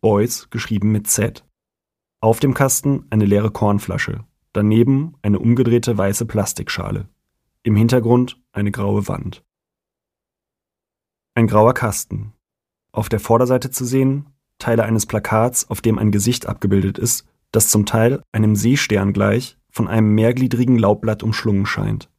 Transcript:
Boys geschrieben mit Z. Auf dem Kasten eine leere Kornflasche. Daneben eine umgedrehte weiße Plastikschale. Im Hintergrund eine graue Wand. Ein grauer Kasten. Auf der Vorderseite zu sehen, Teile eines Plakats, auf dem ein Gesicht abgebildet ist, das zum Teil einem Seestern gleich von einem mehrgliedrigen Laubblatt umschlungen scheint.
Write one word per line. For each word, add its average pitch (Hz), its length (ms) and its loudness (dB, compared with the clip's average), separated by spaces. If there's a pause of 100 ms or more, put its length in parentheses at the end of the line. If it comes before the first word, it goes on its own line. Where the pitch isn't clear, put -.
Boys 110 480 0
geschrieben 107 420 -2
mit 104 160 -2
Z. - 380 -4 (720)
Auf 110 220 2
dem 135 120 2
Kasten 139 560 0
eine 107 160 2
leere 101 260 2
Kornflasche. 104 720 -4 (260)
Daneben 123 720 2
eine 101 180 0
umgedrehte 120 580 2
weiße 98 280 -2
Plastikschale. 101 840 -6 (560)
Im 107 140 2
Hintergrund 120 640 2 (100)
eine 101 200 -2
graue 101 360 -2
Wand. - 380 -10 (1900)
Ein 117 120 4
grauer 110 260 4
Kasten. 104 600 -6 (580)
Auf - 160 -4
der 107 140 -2
Vorderseite 127 500 2
zu 127 140 -6
sehen, 135 420 0 (320)
Teile 113 240 0
eines 110 220 0
Plakats, 113 640 -2
auf 117 100 -6
dem 113 180 0
ein 107 140 0
Gesicht 107 360 -2
abgebildet 98 500 0
ist, - 280 -4 (260)
das - 180 2
zum 107 160 2
Teil 117 360 0 (120)
einem 107 240 2
Seestern 104 560 0
gleich 101 440 -2 (120)
von - 180 -4
einem 110 280 2
mehrgliedrigen 123 640 2
Laubblatt 107 460 0
umschlungen 104 420 -2
scheint. 104 540 -6